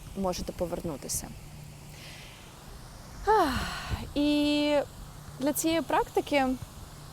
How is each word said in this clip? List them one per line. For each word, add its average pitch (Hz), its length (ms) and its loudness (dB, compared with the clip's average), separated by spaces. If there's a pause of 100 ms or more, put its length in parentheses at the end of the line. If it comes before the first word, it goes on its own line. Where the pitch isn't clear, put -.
(160)
можете 180 360 -2
повернутися. 170 760 -4 (2000)
Ах, 330 340 6 (540)
і 294 640 6 (600)
для 285 120 4
цієї 320 300 4
практики 285 640 4 (680)